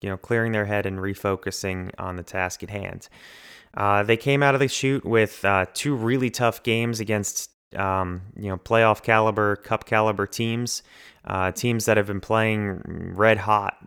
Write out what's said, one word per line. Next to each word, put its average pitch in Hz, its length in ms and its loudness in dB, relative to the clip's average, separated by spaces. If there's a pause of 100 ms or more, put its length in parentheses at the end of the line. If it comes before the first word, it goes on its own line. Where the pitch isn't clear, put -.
you 101 100 -6
know, 95 60 -4
clearing 113 340 -2
their 107 160 0
head 104 180 0
and 98 140 -4
refocusing 95 1000 -4
on 92 200 -8
the 87 80 -10
task 92 400 -6
at 92 60 -14
hand. 95 380 -10 (680)
Uh, 101 280 2
they 113 120 4
came 139 240 2
out 139 140 6
of 131 60 0
the 139 80 2
chute 135 360 -2
with, 110 400 2
uh, 98 200 4 (100)
two 143 220 -2
really 123 340 0
tough 117 320 0
games 117 380 -2
against, 104 500 -4 (240)
um, 92 460 -2 (160)
you 104 120 -8
know, 92 80 -4
playoff 113 460 2
caliber, 107 540 2
cup - 280 -4
caliber 107 440 0
teams, 117 560 -4 (400)
uh, 95 260 -2
teams 117 360 -2
that 110 100 4
have 101 100 4
been 98 140 -4
playing 107 640 0 (340)
red 107 220 6
hot 101 480 0